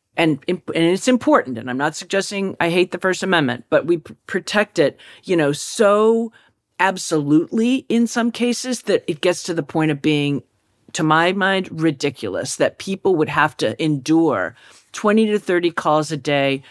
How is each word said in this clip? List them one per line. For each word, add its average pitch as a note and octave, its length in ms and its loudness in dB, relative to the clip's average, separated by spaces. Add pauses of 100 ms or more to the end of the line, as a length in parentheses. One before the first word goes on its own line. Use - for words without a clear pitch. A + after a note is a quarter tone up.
(180)
And, D#3 300 2
and F3+ 140 -4 (120)
it's E3+ 340 0
important, A#3+ 500 2
and A#2 100 -10
I'm B2+ 80 -4
not D3+ 200 -2
suggesting G3 640 -6
I E3+ 100 0
hate F3+ 200 2
the F3+ 80 -6
First F#3 240 -2
Amendment, D#3+ 460 0
but D3 180 2
we E3+ 120 0
pr-, - 140 -18 (140)
protect G#3 520 -2
it, C#3+ 200 0 (260)
you F#3 120 0
know, D3 160 2
so A3 800 2 (460)
absolutely F#3 1080 0
in A#3 180 2
some A#3 240 -2
cases A#3+ 520 -4
that F#3+ 240 0
it D#3+ 140 -6
gets F3+ 240 0
to F3+ 100 -6
the D#3+ 80 -2
point D#3 280 0
of C#3+ 120 -4
being, C#3+ 400 0 (500)
to F3 100 -6
my D#3+ 300 4
mind, F#3+ 360 0 (120)
ridiculous B2+ 760 -4
that - 220 0
people F#3+ 380 -2
would D3+ 120 0
have D3+ 300 2
to A#2+ 240 -2
endure D3 720 0 (380)
twenty G#3+ 340 2
to G#3 120 0
thirty F3 320 0
calls D#3 400 0
a D#3 60 -4
day, C#3 540 0